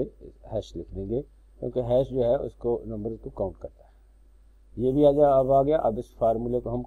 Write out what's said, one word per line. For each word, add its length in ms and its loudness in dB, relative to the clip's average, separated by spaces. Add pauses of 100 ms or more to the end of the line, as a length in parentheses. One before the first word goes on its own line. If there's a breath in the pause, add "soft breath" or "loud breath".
(460)
हैश 300 -8
लिख 140 -12
देंगे, 300 -6
क्योंकि 640 -10
हैश 260 0
जो 140 -2
है 160 2
उसको 480 -4
नंबर 300 -8
को 140 -14
काउंट 260 -6
करता 280 -18
है। 60 -20 (840)
ये 160 0
भी 120 4
आ 80 8
जा, 180 6
अब 220 4
आ 100 6
गया। 160 2
अब 200 -2
इस 160 -10
फार्मूले 460 0
को 100 -8
हम 160 -4